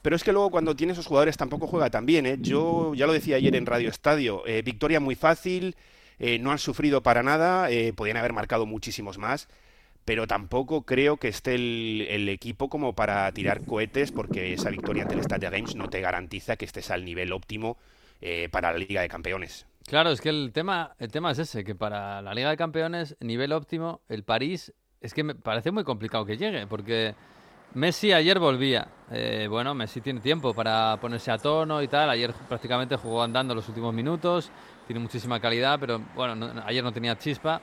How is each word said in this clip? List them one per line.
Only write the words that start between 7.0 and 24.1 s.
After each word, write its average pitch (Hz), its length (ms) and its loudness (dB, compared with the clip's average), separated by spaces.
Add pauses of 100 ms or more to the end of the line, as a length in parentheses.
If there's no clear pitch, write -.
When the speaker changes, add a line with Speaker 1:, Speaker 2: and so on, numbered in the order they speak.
Speaker 1:
para 120 180 6
nada, 165 480 4
eh, 117 240 2
podían 107 240 -2
haber 117 160 0
marcado 110 320 0
muchísimos 107 540 -8
más, 120 280 -4 (560)
pero 113 220 0
tampoco 123 560 -2
creo 139 360 4
que 127 100 -2
esté 123 260 -2
el, 113 560 -2
el 104 200 0
equipo 113 400 -4
como 143 240 -2
para 101 400 0
tirar 101 320 -2
cohetes, 113 460 0
porque 98 420 -4
esa 98 180 -2
victoria 104 320 -4
ante 98 100 -4
el - 80 0
Stade 98 200 -2
de 92 100 -4
Reims 107 240 -4
no 98 160 -8
te 92 100 -4
garantiza 90 540 -4
que 101 100 -8
estés - 240 -12
al 92 160 -2
nivel 90 280 -6
óptimo, 107 440 -6 (420)
eh, 87 320 -6
para 87 200 0
la 85 80 -2
Liga 95 220 -2
de 85 80 -2
Campeones. 87 580 -8 (180)
Speaker 2:
Claro, 165 240 2
es 151 100 0
que 156 100 -4
el 147 240 -4
tema, 170 440 -4
el 113 140 -10
tema 160 200 -2
es 123 60 -2
ese, 131 260 -6
que 98 120 -8
para 101 480 -6
la 101 100 -10
Liga 127 160 0
de 156 80 0
Campeones, 160 600 -4
nivel 120 320 -2
óptimo, 165 580 -4
el 104 140 -6